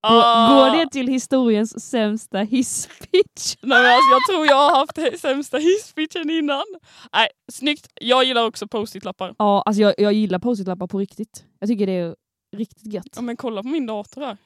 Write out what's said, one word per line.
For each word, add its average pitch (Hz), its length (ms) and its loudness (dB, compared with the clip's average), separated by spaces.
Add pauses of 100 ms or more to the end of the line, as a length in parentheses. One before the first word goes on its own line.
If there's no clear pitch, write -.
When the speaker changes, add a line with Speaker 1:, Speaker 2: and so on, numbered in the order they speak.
Speaker 1:
Går, 233 160 6
Speaker 2:
Ah. 233 300 4 (160)
Speaker 1:
går 320 80 0
det 330 120 -2
till 262 180 -4
historiens 233 800 0
sämsta 214 480 -4
hisspitch? - 1200 -4
Speaker 2:
Nej, 247 200 4
men 247 120 6
alltså, 254 160 6
jag 262 100 6 (100)
tror 311 160 0
jag 285 240 6
har 269 80 4
haft 302 200 -2
he-, 311 200 -2
sämsta 277 400 -4
hisspitchen 320 720 -2
innan. 302 340 -2 (480)
Nej, 220 160 2 (240)
snyggt. 294 340 -6 (140)
Jag 254 240 2
gillar 240 220 0
också 220 220 -8
post-it-lappar. 196 720 -10
Speaker 1:
Ja, 202 280 2
alltså 208 160 2
jag, 208 160 4
jag 208 140 2
gillar 202 260 -2
post-it-lappar 190 480 -4
på 196 120 -8
riktigt. - 460 -12 (140)
Jag 208 100 -6
tycker 208 180 -2
det 190 60 -4
är 170 240 -6 (400)
riktigt 214 360 -12
gött. 185 140 -12 (100)
Speaker 2:
Ja, 233 60 -10
men 233 140 -8
kolla 220 260 -8
på 247 60 -10
min 285 180 -4
dator 214 340 -12
här. 294 60 -8 (200)